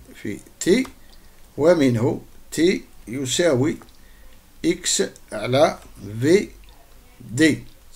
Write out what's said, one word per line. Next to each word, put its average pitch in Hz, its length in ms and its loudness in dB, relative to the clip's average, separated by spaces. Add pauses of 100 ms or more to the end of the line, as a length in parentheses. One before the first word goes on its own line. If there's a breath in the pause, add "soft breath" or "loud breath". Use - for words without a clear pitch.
(220)
في 104 180 -10 (200)
تي، 233 260 0 (680 soft breath)
ومنه 139 640 2 (320)
تي 175 320 0 (240)
يساوي 135 680 0 (880 soft breath)
إكس 185 380 -2 (300)
على 123 460 0 (420)
في 170 280 2 (720)
دي. 123 440 0 (320)